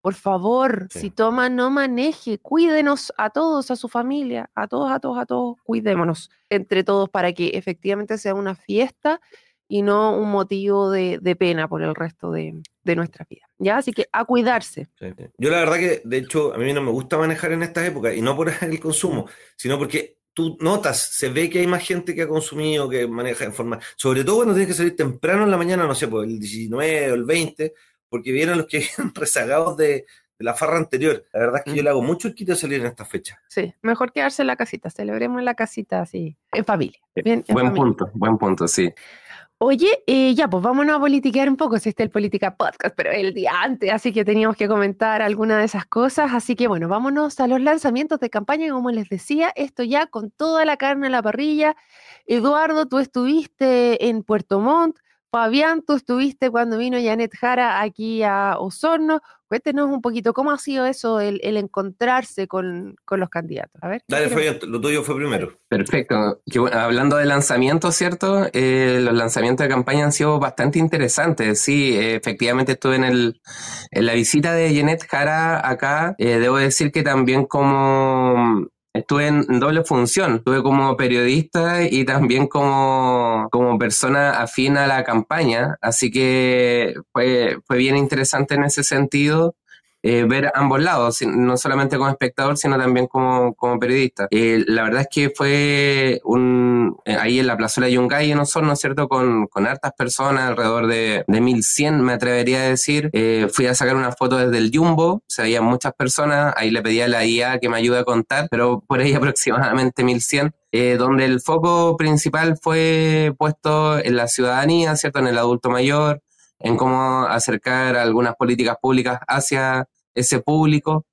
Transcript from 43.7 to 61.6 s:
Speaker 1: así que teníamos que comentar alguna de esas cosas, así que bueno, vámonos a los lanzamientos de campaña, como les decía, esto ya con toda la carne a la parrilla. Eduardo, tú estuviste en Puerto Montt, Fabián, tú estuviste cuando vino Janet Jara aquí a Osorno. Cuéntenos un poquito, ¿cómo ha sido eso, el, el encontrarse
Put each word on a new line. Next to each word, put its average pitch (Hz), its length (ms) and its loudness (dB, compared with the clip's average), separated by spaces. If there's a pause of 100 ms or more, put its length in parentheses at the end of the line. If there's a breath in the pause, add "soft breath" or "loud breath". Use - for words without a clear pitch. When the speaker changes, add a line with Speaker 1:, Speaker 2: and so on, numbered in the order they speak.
Speaker 1:
así 220 200 -2
que 214 120 0
teníamos 214 320 2
que 208 120 -2
comentar 214 520 0
alguna 214 380 0
de 208 60 2
esas 208 200 -4
cosas, 269 480 0
así 240 220 -2
que 240 140 0
bueno, 170 200 -2
vámonos 277 520 -2
a 254 80 2
los 262 120 2
lanzamientos 294 600 0
de 233 100 -6
campaña, 294 420 -4
como 247 200 -4
les 214 160 -4
decía, 294 480 -2
esto 269 260 -6
ya 277 240 0
con 226 240 -10
toda 320 340 0
la 294 120 0
carne 277 320 -2
a - 20 -2
la 247 120 0
parrilla. 302 520 0 (520 loud breath)
Eduardo, 302 600 0
tú 254 140 -2
estuviste 247 1080 0
en 226 140 -2
Puerto 196 380 -2
Montt, 320 360 2 (340)
Fabián, 285 560 0
tú 294 80 2
estuviste 262 560 -2
cuando 233 280 0
vino 247 240 -2
Janet 220 340 -2
Jara 240 460 0
aquí 220 400 -4
a 196 360 0
Osorno. 311 600 0 (260 soft breath)
Cuéntenos 277 440 -2
un 269 120 -2
poquito, 233 320 -2
¿cómo 277 180 -2
ha 277 60 -4
sido 269 280 -4
eso, 233 340 -2
el, 208 220 -2
el 214 160 -2
encontrarse 202 880 -4